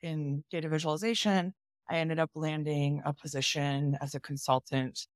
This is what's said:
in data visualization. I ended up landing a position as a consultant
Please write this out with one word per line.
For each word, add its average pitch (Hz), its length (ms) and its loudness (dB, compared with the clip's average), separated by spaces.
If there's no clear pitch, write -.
in 151 480 -2
data 160 180 -2
visualization. 180 840 2
I 165 80 0
ended 160 220 2
up 160 160 2
landing 151 720 0
a 147 80 0
position 143 880 0
as 143 120 -6
a 139 60 -6
consultant 135 960 -2